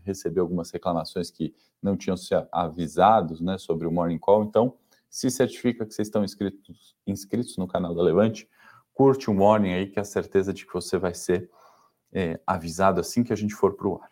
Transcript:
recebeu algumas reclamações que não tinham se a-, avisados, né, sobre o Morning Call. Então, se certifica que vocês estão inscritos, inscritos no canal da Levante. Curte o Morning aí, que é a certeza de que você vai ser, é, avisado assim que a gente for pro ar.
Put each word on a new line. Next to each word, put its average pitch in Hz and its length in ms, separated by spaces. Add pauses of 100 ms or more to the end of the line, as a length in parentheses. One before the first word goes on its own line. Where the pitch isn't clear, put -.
recebeu 92 400
algumas 85 260
reclamações 85 600
que - 240 (260)
não 98 140
tinham 92 220
se - 180
a-, 87 160
avisados, 85 880
né, 92 180
sobre 82 300
o 80 40
Morning 85 280
Call. 107 240
Então, 110 300 (360)
se - 220
certifica 120 540
que 107 80
vocês 107 160
estão 107 160
inscritos, - 680 (140)
inscritos 117 480
no 90 140
canal 87 260
da 85 80
Levante. 98 460 (440)
Curte 135 360
o 107 40
Morning 101 380
aí, 92 160
que - 100
é 104 40
a - 20
certeza 98 500
de 90 120
que - 80
você 92 240
vai 90 160
ser, - 360 (600)
é, 87 340
avisado 90 540
assim - 240
que 120 80
a 107 60
gente 104 180
for 98 200
pro 92 260
ar. - 100